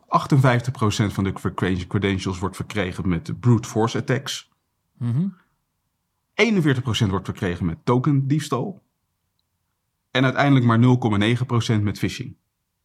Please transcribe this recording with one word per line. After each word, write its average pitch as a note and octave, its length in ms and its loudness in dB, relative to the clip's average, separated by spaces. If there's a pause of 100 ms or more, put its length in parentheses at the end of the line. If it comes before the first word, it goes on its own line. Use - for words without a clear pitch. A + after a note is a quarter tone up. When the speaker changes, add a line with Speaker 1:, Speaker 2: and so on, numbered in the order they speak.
Speaker 1:
achtenvijftig C3 680 2
procent G#2 400 0
van G2+ 100 -2
de F#2+ 100 -2
cre-, F2+ 540 -4
credentials F#2+ 520 -2
wordt F#2 160 -4
verkregen F#2 540 -6
met E2 300 -4
brute A#2+ 300 2
force A2+ 280 -2
attacks. - 540 -6 (460)
Speaker 2:
Mhm. B2 300 -2 (1040)
Speaker 1:
Eenenveertig D#3 500 2
procent G#2+ 260 0
wordt F#2 160 -2
verkregen F#2 400 -4
met E2 200 -6
tokendiefstal. C#3 960 0 (1300)
En B2+ 120 0
uiteindelijk C3+ 420 4
maar A#2 140 4
nul B2 180 6
komma A2+ 200 0
negen A#2 280 0
procent A2+ 380 0
met G2 160 -4
phishing. - 360 -6 (500)